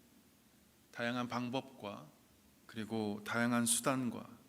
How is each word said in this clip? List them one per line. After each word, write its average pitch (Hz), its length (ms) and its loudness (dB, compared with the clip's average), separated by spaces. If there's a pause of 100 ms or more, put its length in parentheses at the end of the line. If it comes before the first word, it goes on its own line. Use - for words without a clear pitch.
(920)
다양한 120 340 0
방법과, 123 840 -4 (560)
그리고 107 600 -2
다양한 117 400 4
수단과, 120 600 2 (240)